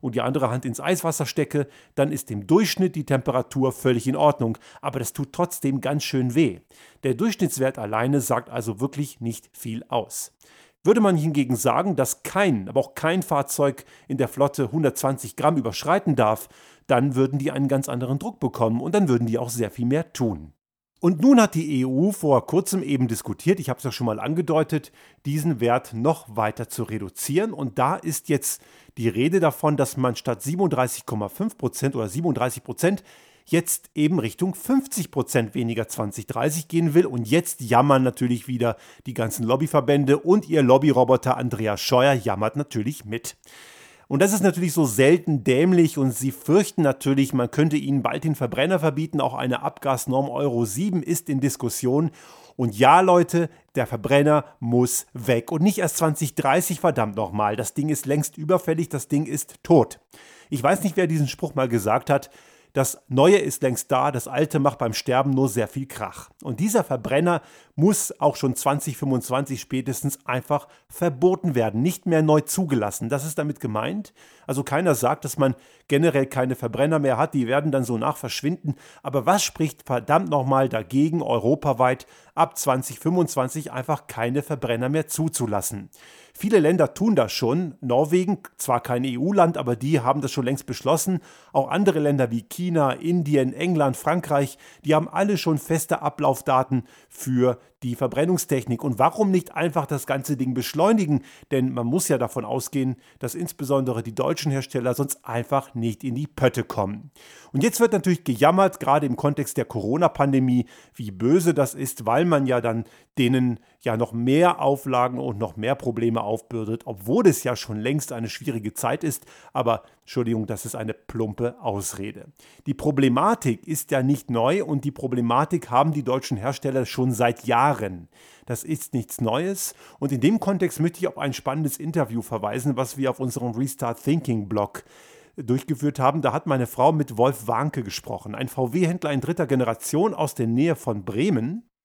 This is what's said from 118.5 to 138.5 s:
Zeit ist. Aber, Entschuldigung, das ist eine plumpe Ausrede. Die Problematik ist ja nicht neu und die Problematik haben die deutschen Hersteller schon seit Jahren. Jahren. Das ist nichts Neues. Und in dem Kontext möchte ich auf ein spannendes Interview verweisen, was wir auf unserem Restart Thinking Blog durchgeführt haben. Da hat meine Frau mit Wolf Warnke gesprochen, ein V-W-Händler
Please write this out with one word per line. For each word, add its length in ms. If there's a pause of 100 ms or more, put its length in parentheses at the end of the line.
Zeit 280
ist. 220 (280)
Aber, 300 (180)
Entschuldigung, 440
das 200
ist 100
eine 180
plumpe 640
Ausrede. 680 (400)
Die 80
Problematik 920
ist 220
ja 140
nicht 260
neu 340
und 220
die 60
Problematik 800
haben 220
die 100
deutschen 340
Hersteller 480
schon 260
seit 340
Jahren. 260
Jahren. 380 (360)
Das 180
ist 300
nichts 280
Neues. 540 (240)
Und 120
in 100
dem 180
Kontext 400
möchte 200
ich 80
auf 100
ein 160
spannendes 440
Interview 440
verweisen, 540
was 220
wir 120
auf 100
unserem 320
Restart 520
Thinking 460
Blog 340 (540)
durchgeführt 640
haben. 220
Da 120
hat 140
meine 200
Frau 240
mit 260
Wolf 300
Warnke 360
gesprochen, 520
ein 140
V-W-Händler 640